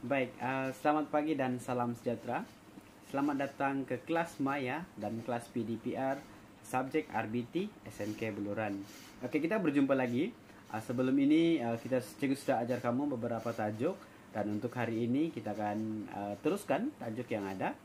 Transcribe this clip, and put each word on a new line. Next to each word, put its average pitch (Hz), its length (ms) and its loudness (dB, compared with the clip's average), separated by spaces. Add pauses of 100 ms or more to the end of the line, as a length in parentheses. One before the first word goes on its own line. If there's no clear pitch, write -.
Baik, 127 320 0
uh, 131 320 0 (160)
selamat 151 240 4
pagi 151 240 2
dan 127 240 2
salam 120 400 0
sejahtera. 120 480 -2 (640)
Selamat 139 320 0
datang 139 480 0
ke 127 160 0
kelas 165 320 0
Maya 139 480 0 (160)
dan 110 240 -2
kelas 120 240 -2
P 113 160 -2
D 113 160 -4
P 120 160 -4
R, 135 240 0 (400)
subjek 135 480 0
R 110 160 0
B 113 240 0
T, 180 160 -2 (240)
S 104 160 -8
M 107 80 -4
K 110 160 -2
Beluran. 101 480 -2 (480)
Okey, 143 160 2
kita 170 160 2
berjumpa 139 400 4
lagi. 127 320 2 (400)
Uh, 110 160 -4
sebelum 127 320 4
ini, 156 400 6
uh, 117 240 2
kita, 120 240 0 (160)
cikgu 135 160 2
sudah 123 240 2
ajar 120 240 0
kamu 131 320 2
beberapa 113 320 -2
tajuk. 113 480 0 (320)
Dan 104 320 -2
untuk 120 160 -4
hari 117 320 0
ini, 151 240 2
kita 107 240 -4
akan, 104 200 0 (360)
uh, 101 240 -4
teruskan 190 640 0
tajuk 117 320 -4
yang 98 160 -2
ada. 117 240 -2 (120)